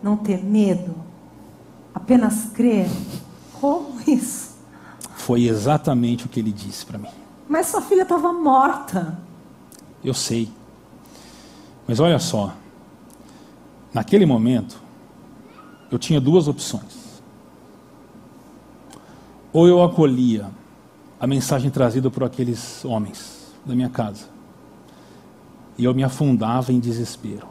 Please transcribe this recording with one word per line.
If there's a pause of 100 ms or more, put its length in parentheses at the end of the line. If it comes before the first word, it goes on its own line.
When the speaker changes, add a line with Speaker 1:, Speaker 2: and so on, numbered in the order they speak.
Speaker 1:
Não
ter
medo, (1000)
apenas
crer? (720)
Como
isso? (580)
Speaker 2:
Foi
exatamente
o
que
ele
disse
pra
mim. (400)
Speaker 1:
Mas
sua
filha
tava
morta. (840)
Speaker 2:
Eu
sei. (1400)
Mas
olha
só, (1400)
naquele
momento, (1080)
eu
tinha
duas
opções. (2250)
Ou
eu
acolhia (720)
a
mensagem
trazida
por
aqueles
homens (120)
da
minha
casa, (1500)
e
eu
me
afundava
em
desespero.